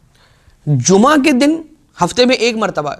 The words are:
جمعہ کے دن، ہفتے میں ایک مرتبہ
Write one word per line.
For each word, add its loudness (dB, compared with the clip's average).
جمعہ 2
کے 2
دن، 0
ہفتے 0
میں 2
ایک -2
مرتبہ -6